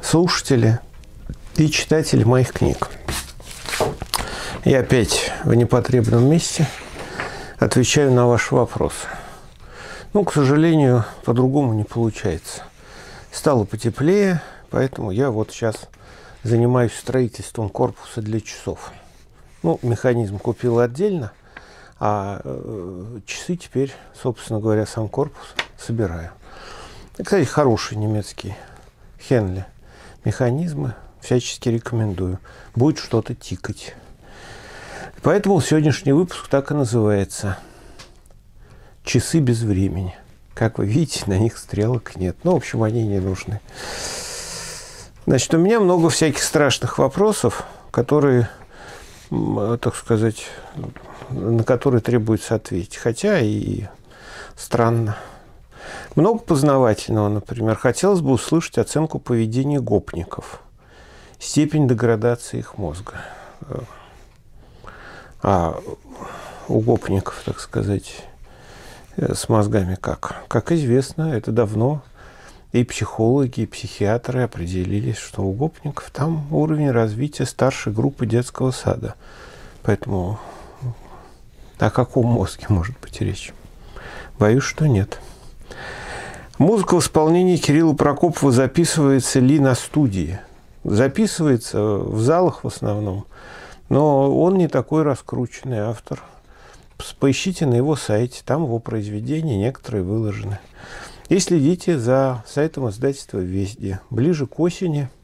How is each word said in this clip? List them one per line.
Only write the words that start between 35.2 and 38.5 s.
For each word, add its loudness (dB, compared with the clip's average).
Поэтому 4
сегодняшний 2
выпуск 0
так 0
и -2
называется: 0